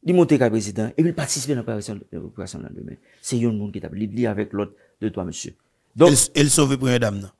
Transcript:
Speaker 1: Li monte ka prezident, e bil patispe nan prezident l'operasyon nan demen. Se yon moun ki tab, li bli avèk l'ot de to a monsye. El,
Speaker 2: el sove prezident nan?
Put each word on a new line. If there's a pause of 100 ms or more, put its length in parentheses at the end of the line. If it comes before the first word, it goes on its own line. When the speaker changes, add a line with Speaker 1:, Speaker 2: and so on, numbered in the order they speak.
Speaker 1:
Li
monte
ka
prezident,
e
bil
patispe
nan
prezident (100)
l'operasyon
nan
demen. (220)
Se
yon
moun
ki
tab,
li
bli
avèk
l'ot (260)
de
to
a
monsye. (420)
El, (240)
Speaker 2:
el
sove
prezident
nan?